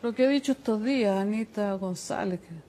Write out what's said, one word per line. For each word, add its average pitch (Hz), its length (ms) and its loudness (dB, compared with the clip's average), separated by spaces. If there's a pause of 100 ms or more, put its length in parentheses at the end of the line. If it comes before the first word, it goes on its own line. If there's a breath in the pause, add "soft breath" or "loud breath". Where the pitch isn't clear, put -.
lo 233 120 -2
que 254 120 4
he - 20 6
dicho 277 240 2
estos 220 320 0
días, 226 340 2
Anita 208 560 -2
González, 185 680 -4
que - 60 -20
es 165 220 -14